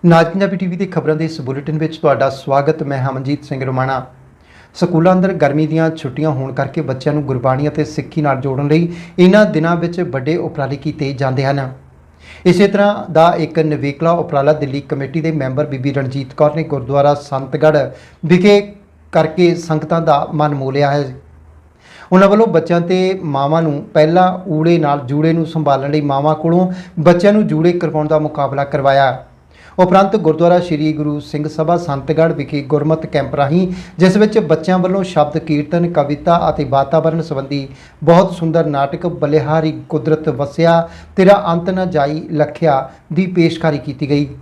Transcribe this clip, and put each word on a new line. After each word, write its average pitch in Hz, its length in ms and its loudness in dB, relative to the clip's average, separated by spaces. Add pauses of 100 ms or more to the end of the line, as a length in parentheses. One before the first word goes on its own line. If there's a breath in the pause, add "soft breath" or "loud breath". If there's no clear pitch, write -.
ਨਾਜ 165 240 6
ਪੰਜਾਬੀ 190 280 -2
ਟੀ 185 100 -6
ਵੀ 180 100 -6
ਦੇ 190 100 -4
ਖਬਰਾਂ 156 300 -2
ਦੇ 156 80 -4
ਇਸ 156 160 -8
ਬੁਲੇਟਿਨ 139 380 -6
ਵਿੱਚ 156 200 -4
ਤੁਹਾਡਾ 135 320 2
ਸਵਾਗਤ। 143 520 -2
ਮੈਂ 139 160 -4
ਹਾਂ 131 140 -4
ਮਨਜੀਤ 131 320 -6
ਸਿੰਘ 135 200 -8
ਰੋਮਾਣਾ। 131 360 -2 (760 soft breath)
ਸਕੂਲਾਂ 175 360 2
ਅੰਦਰ 185 220 2
ਗਰਮੀ 151 320 0
ਦੀਆਂ 160 240 0
ਛੁੱਟੀਆਂ 151 400 -4
ਹੋਣ 135 220 -4
ਕਰਕੇ 139 280 -4
ਬੱਚਿਆਂ 135 340 -4
ਨੂੰ 151 100 -2
ਗੁਰਬਾਣੀ 131 440 -2
ਅਤੇ 147 160 -2
ਸਿੱਖੀ - 380 -6
ਨਾਲ 139 180 0
ਜੋੜਨ 139 280 -4
ਲਈ 165 200 2 (300 loud breath)
ਇਹਨਾਂ 185 280 8
ਦਿਨਾਂ 165 300 0
ਵਿੱਚ 170 260 -4
ਵੱਡੇ 135 360 -4
ਉਪਰਾਲੇ 135 380 -6
ਕੀਤੇ 143 360 -6
ਜਾਂਦੇ 135 320 -2
ਹਨ। 139 160 0 (840 loud breath)
ਇਸੇ 180 220 4
ਤਰ੍ਹਾਂ 202 440 0
ਦਾ 160 260 6
ਇੱਕ 160 220 -4
ਨਿਵੇਕਲਾ 151 540 -2
ਉਪਰਾਲਾ 151 400 0
ਦਿੱਲੀ 139 340 -6
ਕਮੇਟੀ 139 320 -6
ਦੇ 160 120 -2
ਮੈਂਬਰ 139 340 -2
ਬੀਬੀ 135 260 -4
ਰਣਜੀਤ 131 420 -6
ਕੌਰ 147 220 2
ਨੇ 165 80 -2
ਗੁਰਦੁਆਰਾ 139 580 0
ਸੰਤਗੜ੍ਹ 147 560 0 (480 loud breath)
ਵਿਖੇ 185 340 6 (520)
ਕਰਕੇ 165 440 2
ਸੰਗਤਾਂ 160 460 -2
ਦਾ 151 320 2
ਮਨ 151 200 0
ਮੋਹ 135 180 -6
ਲਿਆ 143 180 0
ਹੈ। 143 180 -2 (1040 loud breath)
ਉਹਨਾਂ 190 160 6
ਵੱਲੋਂ 214 200 4
ਬੱਚਿਆਂ 165 340 0
ਤੇ 185 420 0
ਮਾਵਾਂ 147 380 0
ਨੂੰ 147 200 -4 (120)
ਪਹਿਲਾਂ 175 380 4 (160)
ਊੜੇ 165 300 2
ਨਾਲ 143 280 0
ਜੂੜੇ 151 260 0
ਨੂੰ 165 140 0
ਸੰਭਾਲਣ 143 440 0
ਲਈ 151 120 0
ਮਾਵਾਂ 143 340 0
ਕੋਲੋਂ 170 340 0 (300 loud breath)
ਬੱਚਿਆਂ 175 320 4
ਨੂੰ 214 140 2
ਜੂੜੇ 160 260 2
ਕਰਵਾਉਣ 156 360 -2
ਦਾ 156 100 2
ਮੁਕਾਬਲਾ 143 460 -2
ਕਰਵਾਇਆ। 135 580 2 (560 soft breath)
ਉਪਰੰਤ 190 380 4
ਗੁਰਦੁਆਰਾ 170 440 2
ਸ਼੍ਰੀ 156 320 -2
ਗੁਰੂ 151 280 -4
ਸਿੰਘ 151 280 -8
ਸਭਾ 160 280 -2
ਸੰਤਗੜ੍ਹ 156 580 -2
ਵਿਖੇ 143 280 -6
ਗੁਰਮਤਿ 151 460 -2
ਕੈਂਪ - 260 -4
ਰਾਹੀਂ, 147 320 2 (320 loud breath)
ਜਿਸ 185 180 4
ਵਿੱਚ 214 240 2
ਬੱਚਿਆਂ 165 380 0
ਵੱਲੋਂ 185 240 0
ਸ਼ਬਦ 151 360 0
ਕੀਰਤਨ, 160 540 -2
ਕਵਿਤਾ 151 460 0 (100)
ਅਤੇ 151 160 -2
ਵਾਤਾਵਰਣ 139 580 0
ਸੰਬੰਧੀ 139 460 -6 (360 loud breath)
ਬਹੁਤ 180 280 6
ਸੁੰਦਰ 165 340 0
ਨਾਟਕ 147 400 -2
ਬਲਿਹਾਰੀ 156 680 0 (160)
ਕੁਦਰਤ 156 420 -2
ਵਸਿਆ 165 580 0 (280 loud breath)
ਤੇਰਾ 190 260 6 (100)
ਅੰਤ 175 180 -2
ਨਾ 185 160 -2
ਜਾਈ 151 340 -2 (120)
ਲਖਿਆ 147 560 0 (240 loud breath)
ਦੀ 180 160 0
ਪੇਸ਼ਕਾਰੀ 165 500 0
ਕੀਤੀ 135 320 -8
ਗਈ। 143 180 0 (140)